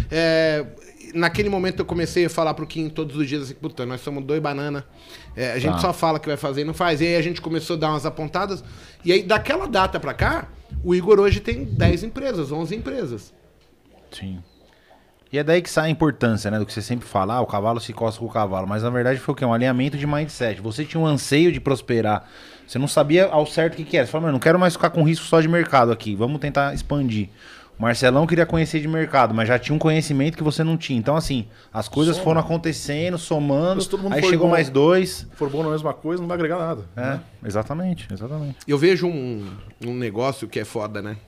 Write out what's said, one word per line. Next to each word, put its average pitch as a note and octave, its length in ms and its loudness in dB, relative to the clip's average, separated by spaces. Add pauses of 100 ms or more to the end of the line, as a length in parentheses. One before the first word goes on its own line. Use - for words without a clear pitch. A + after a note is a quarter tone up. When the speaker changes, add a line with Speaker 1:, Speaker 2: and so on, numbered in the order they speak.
(120)
Speaker 1:
É, D#3+ 520 2 (520)
naquele E3+ 340 0
momento F#3 300 -2
eu F3+ 60 -2
comecei E3+ 400 0
a D#3+ 40 0
falar D#3 240 0
pro D3+ 140 -8
Kim D#3+ 220 -6
todos D3+ 280 -8
os D3+ 100 0
dias C#3+ 160 -4
assim, C3 120 -12
"Puta, C#3 320 -8
nós B2 140 -8
somos C#3+ 220 -6
dois D3 160 -2
banana. C#3+ 460 -4 (500)
É, B2 180 -4
a B2+ 60 -4
gente D3 140 0
Speaker 2:
Tá. F3 60 -2
Speaker 1:
só F3 140 2
fala D#3+ 260 0
que - 80 -8
vai D3 100 -2
fazer C#3 240 -4
e - 40 -4
não D#3 100 -4
faz." E3 260 0
E E3 60 4
aí E3+ 80 2
a E3+ 80 4
gente E3 180 -4
começou D#3+ 340 -4
a E3 40 -4
dar D#3+ 100 0
umas D3 160 -2
apontadas. F3+ 580 -6 (400)
E E3+ 80 4
aí F#3+ 120 4
daquela A3 420 0
data F#3+ 340 0
pra C#3+ 140 -4
cá, A#3 340 0 (360)
o F3+ 100 2
Igor F#3 260 6
hoje G3+ 200 4
tem A#3 240 -4
dez D#3 400 2
empresas, A3 480 -4
onze D#3+ 240 -4
empresas. A3+ 580 -8 (760)
Speaker 2:
Sim. F#2+ 260 -10 (960)
E C#3 40 -2
é D3 80 0
daí E3 160 4
que F3 80 -12
sai D#3+ 180 0
a - 20 0
importância, B2 640 2
né? G#2+ 80 0
Do G#2 60 -2
que - 80 -10
você G#2+ 80 -4
sempre A#2+ 260 -6
fala, G2+ 280 0
"Ah, B2+ 60 2
o A2+ 40 0
cavalo G#2+ 340 -2
se A2 140 -10
coça G#2+ 260 -4
com A#2 60 -8
o A2 40 -8
cavalo." F#2+ 380 -2
Mas G#2+ 160 -2
na A#2+ 60 -2
verdade B2 280 0
foi C3 140 -4
o C#3 40 -6
quê? C3+ 100 -2
Um A#2 80 4
alinhamento B2+ 440 0
de C#3+ 80 -4
mindset. D3 540 -2
Você A2 240 -6
tinha D#3 160 -4
um D#3+ 60 2
anseio D3+ 480 4
de C3+ 80 -4
prosperar. A2+ 680 0 (400)
Você - 100 -8
não C#3 100 0
sabia D#3 400 4
ao D3+ 180 2
certo E3 300 0
o - 20 -10
que D#3+ 80 -8
que - 100 -2
era. C#3 100 4
Você A2 60 -6
fala, D#3 120 -2
"Mano, D#3+ 100 2
não C3 80 0
quero E3 180 6
mais F3+ 140 4
ficar F3 160 2
com E3+ 140 2
risco D#3+ 220 2
só E3 140 4
de D#3+ 80 4
mercado D#3+ 420 4
aqui. G#2+ 260 -2
Vamos B2 260 -2
tentar C#3+ 320 0
expandir." B2+ 560 -2 (500)
O - 20 -14
Marcelão B2+ 460 4
queria E3 180 4
conhecer D#3+ 360 0
de D3 80 -4
mercado, D3 440 2
mas A2 140 2
já B2 100 4
tinha A#2+ 160 -2
um D#3 60 2
conhecimento D#3 560 2
que - 80 -6
você D3+ 220 0
não D#3+ 100 2
tinha. C#3+ 240 -2
Então, C#3 160 0
assim, C#3 320 -2 (260)
as A2 140 -6
coisas D#3+ 300 2
Speaker 3:
Soma. F#3 80 -6
Speaker 2:
foram D#3+ 160 2
acontecendo, E3 760 -4
somando, D3+ 580 0
Speaker 3:
Mas F#3 100 -2
se - 40 -8
todo F#3+ 140 -2
mundo G3 100 -2
Speaker 2:
aí C#3+ 80 2
Speaker 3:
for F#3 80 4
Speaker 2:
chegou F3 180 4
Speaker 3:
bom, E3+ 40 4
Speaker 2:
mais E3 180 4
dois. F3 560 4 (100)
Speaker 3:
for D3 140 -4
bom C#3+ 140 -2
na D#3 60 -2
mesma D3+ 240 -2
coisa, E3+ 280 -6
não E3+ 60 -6
vai F3 80 -4
agregar E3+ 240 -2
nada, D#3+ 240 -4 (140)
Speaker 2:
É, A#2+ 40 -6
Speaker 3:
né? C3+ 200 -4 (240)
Speaker 2:
exatamente, C#3+ 640 -4
exatamente. C3+ 460 -8 (100)
Speaker 1:
Eu C#3+ 100 2
vejo F3 300 4
um, B2+ 400 -4 (400)
um B2 80 -4
negócio B2 540 -4
que A#2 100 -6
é G#2+ 60 -4
foda, G#2 360 -6
né? G#2 140 -10 (120)